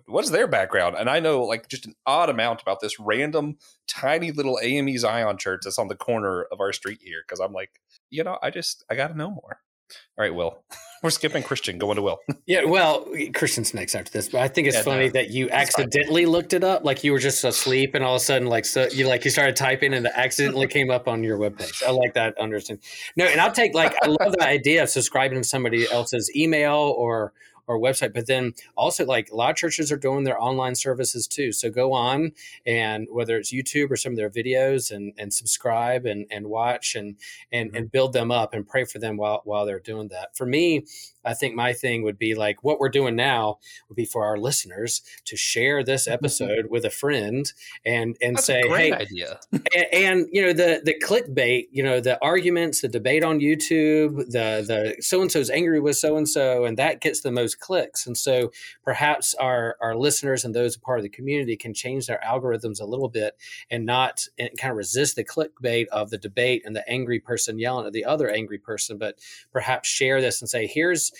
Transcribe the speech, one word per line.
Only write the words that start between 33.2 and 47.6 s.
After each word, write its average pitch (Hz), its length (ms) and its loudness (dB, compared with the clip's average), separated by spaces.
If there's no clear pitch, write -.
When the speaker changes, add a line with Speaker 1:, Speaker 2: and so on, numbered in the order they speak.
Speaker 2:
it's 104 160 -4
YouTube 135 380 -2
or 127 40 0
some 127 160 -4
of 120 60 -4
their 107 140 -2
videos 127 640 0
and, 101 240 -8
and 104 160 -8
subscribe 120 720 0
and, 104 240 -4
and 104 180 -8
watch 113 480 -2
and, 104 200 -10
and, 117 180 -2
Speaker 1:
Mm-hmm. 107 80 -8
Speaker 2:
and 113 140 -6
build 131 220 4
them 117 180 2
up 117 220 0
and 104 140 -6
pray 131 160 -2
for 117 160 -10
them 110 160 -4
while, 107 300 -2
while 104 200 -2
they're 101 140 -4
doing 107 300 -10
that. 92 260 -12
For 131 100 -4
me, 151 400 2
I 117 120 -2
think 123 180 -2
my 120 200 0
thing 120 280 -2
would 104 160 -2
be, 110 160 0
like, 107 300 -2
what 151 160 2
we're 135 100 2
doing 127 260 2
now 117 440 0
would - 80 -16
be 117 100 0
for 110 200 -2
our 107 140 0
listeners 107 640 -4
to 107 120 -10
share 135 460 0
this 131 240 0
Speaker 1:
<laughs> 117 100 -2
Speaker 2:
episode 110 540 -2
with 113 120 -2
a 110 60 0
friend 131 560 -2